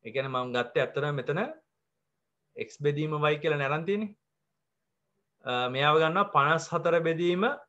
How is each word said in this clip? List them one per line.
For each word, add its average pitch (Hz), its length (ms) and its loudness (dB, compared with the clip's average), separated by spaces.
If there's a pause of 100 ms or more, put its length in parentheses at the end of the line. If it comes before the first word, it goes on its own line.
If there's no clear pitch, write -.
ඒ 113 60 -14
කියන්නේ 135 200 -4
මම 127 200 -4
ගත්තේ 123 300 -2
ඇත්තටම 143 340 -2
මෙතන 147 240 -4 (1160)
x - 220 -12
බෙදීම 147 340 -2 (100)
y 151 160 4
කියලා 151 200 0
නේ 139 100 -2
අරන් 156 180 -2
තියෙන්නේ. 208 300 -4 (1300)
අ, 127 60 -4 (160)
මෙයාව 139 300 2
ගන්නවා 170 340 2
පනස් 156 360 4
හතර 170 320 2
බෙදීම 175 440 0 (260)